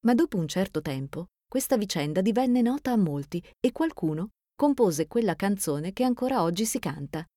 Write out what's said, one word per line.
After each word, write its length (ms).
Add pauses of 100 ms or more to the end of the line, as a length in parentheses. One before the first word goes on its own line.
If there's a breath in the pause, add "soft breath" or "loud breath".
Ma 100
dopo 220
un 120
certo 340
tempo, 440 (200)
questa 300
vicenda 440
divenne 400
nota 300
a 60
molti 460 (180 loud breath)
e 100
qualcuno 600 (260)
compose 500
quella 300
canzone 560
che 100
ancora 400
oggi 240
si 140
canta 440 (120)